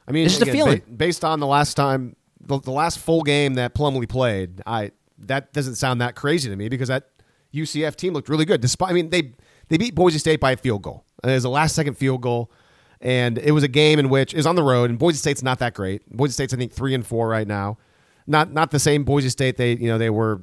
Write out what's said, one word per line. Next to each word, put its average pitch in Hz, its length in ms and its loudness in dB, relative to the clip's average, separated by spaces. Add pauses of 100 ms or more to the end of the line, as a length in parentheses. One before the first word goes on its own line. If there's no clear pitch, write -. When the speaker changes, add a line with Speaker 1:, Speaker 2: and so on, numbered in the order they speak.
Speaker 1:
I - 40 -6
mean, 160 140 2
Speaker 2:
It's 180 80 4
just - 140 4
a - 20 0
Speaker 1:
again, 123 60 0
Speaker 2:
feeling. 247 240 4
Speaker 1:
ba-, 113 140 -20
based 165 300 -2
on 160 160 0
the 143 80 -2
last 143 280 2
time, 135 400 0 (240)
the, 135 200 -4
the 131 120 -10
last 156 280 -2
full 165 220 2
game 147 320 2
that 123 220 -2
Plumlee 135 340 -2
played, 98 560 -2
I, 107 260 -4 (280)
that 135 340 -6
doesn't 131 220 -4
sound 127 260 -2
that 123 140 -4
crazy 143 340 -2
to 98 60 -6
me 101 120 -6
because 127 200 -4
that 131 220 -4 (420)
U 151 140 -6
C 151 200 -4
F 147 100 -4
team 180 180 -4
looked 147 140 -6
really 156 180 2
good. 170 140 2
Despite, 131 300 0
I 180 40 -2
mean, 170 160 0
they, 160 240 -2 (360)
they 160 80 2
beat 202 160 -2
Boise 165 240 4
State 156 220 2
by 135 120 2
a 127 60 0
field 107 240 -2
goal. - 240 -14 (180)
It - 40 -2
was 131 180 2
a 127 40 -2
last-second 147 440 0
field 131 280 -2
goal, 120 300 -4 (480)
and 123 380 0
it 147 140 2
was 151 120 4
a 143 40 2
game 151 320 6
in 135 100 4
which, 135 240 2
it - 40 -6
was 143 100 2
on 170 80 2
the 175 80 4
road, 123 260 4
and 120 100 -4
Boise 160 180 2
State's 143 260 -4
not 127 160 -2
that 120 140 -4
great. 98 360 -6
Boise 131 240 -2
State's, 135 200 -4
I 127 40 -2
think, 120 160 -6
three 131 200 -4
and 123 120 -4
four 113 240 -2
right 110 180 -2
now. 101 300 -4 (500)
Not, 151 240 2
not 156 200 0
the 147 80 2
same 147 240 2
Boise 139 260 0
State 127 280 -2
they, 120 160 2
you 117 140 -4
know, 113 100 0
they 113 120 0
were 107 340 -2